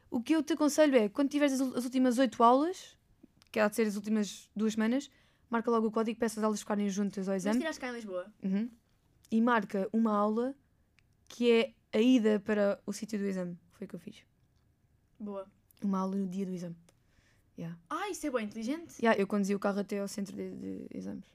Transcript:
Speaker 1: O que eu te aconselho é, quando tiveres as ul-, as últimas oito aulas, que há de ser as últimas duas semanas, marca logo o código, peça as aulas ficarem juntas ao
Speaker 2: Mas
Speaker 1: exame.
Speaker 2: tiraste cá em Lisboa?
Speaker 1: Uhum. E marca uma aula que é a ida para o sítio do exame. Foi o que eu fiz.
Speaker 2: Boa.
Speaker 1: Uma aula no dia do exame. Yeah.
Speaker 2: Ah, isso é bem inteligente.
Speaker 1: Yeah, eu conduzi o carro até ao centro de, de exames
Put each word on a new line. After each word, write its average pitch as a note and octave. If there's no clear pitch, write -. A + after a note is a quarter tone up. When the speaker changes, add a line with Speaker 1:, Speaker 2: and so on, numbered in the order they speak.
Speaker 1:
O A#3
que C#4+
eu D#4+
te E4
aconselho D4
é, G#3+
quando C#4
tiveres C#4+
as B3+
ul-, C4
as A#3+
últimas B3+
oito B3+
aulas, C4+
que -
há G#3+
de G#3
ser A3+
as G#3
últimas G#3
duas G#3+
semanas, A3+
marca A#3
logo A3+
o G#3+
código, A3
peça A3
as G#3+
aulas G#3+
ficarem G3+
juntas G3
ao G3
Speaker 2:
Mas F#3
Speaker 1:
exame. A3
Speaker 2:
tiraste D#4
cá B3+
em B3
Lisboa? G3+
Speaker 1:
Uhum. G3+
E A3
marca G#3+
uma A3
aula A3
que A#3+
é A3+
a A3
ida A3
para G3+
o G3+
sítio G#3
do G3
exame. F#3
Foi -
o F3
que -
eu E3+
fiz. -
Speaker 2:
Boa. G3+
Speaker 1:
Uma G3
aula F#3+
no G3
dia F#3+
do F#3
exame. E3+
Yeah. E3+
Speaker 2:
Ah, F#4
isso D#4+
é D4
bem A#3
inteligente. A#3+
Speaker 1:
Yeah, A3+
eu G3
conduzi G3+
o G3
carro G3+
até G3+
ao G3+
centro G3
de, F#3+
de -
exames F#3+